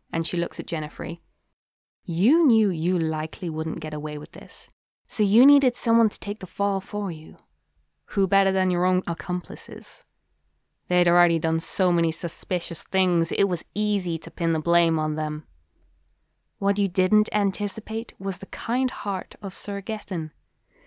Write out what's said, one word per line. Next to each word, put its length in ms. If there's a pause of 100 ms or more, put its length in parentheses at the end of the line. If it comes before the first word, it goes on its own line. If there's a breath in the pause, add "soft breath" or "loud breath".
(120)
and 120
she 120
looks 240
at 60
Jennifer, 500 (880)
you 420
knew 240
you 260
likely 540
wouldn't 300
get 140
away 220
with 140
this, 400 (380)
so 160
you 200
needed 300
someone 340
to 120
take 180
the 80
fall 340
for 300
you. 260 (760)
Who 180
better 240
than 180
your 140
own 240
accomplices? 960 (840)
They'd 200
already 320
done 180
so 320
many 220
suspicious 720
things, 480
it 120
was 200 (100)
easy 440
to 120
pin 220
the 80
blame 400
on 160
them. 320 (1080)
What 200
you 80
didn't 460
anticipate 880
was 180
the 80
kind 420
heart 540
of 100
Sir 280
Gethin. 500 (560)